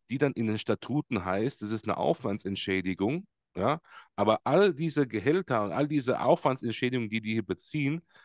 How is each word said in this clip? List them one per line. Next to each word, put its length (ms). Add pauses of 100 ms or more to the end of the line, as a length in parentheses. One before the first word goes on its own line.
die 80
dann 160
in 140
den 100
Statuten 680
heißt, 360
das 100
ist 140
eine 120
Aufwandsentschädigung, 1300 (280)
ja, 260 (340)
aber 300
all 280
diese 340
Gehälter 560
und 100
all 140
diese 340
Aufwandsentschädigungen, 880
die 120
die 120
hier 120
beziehen, 560 (240)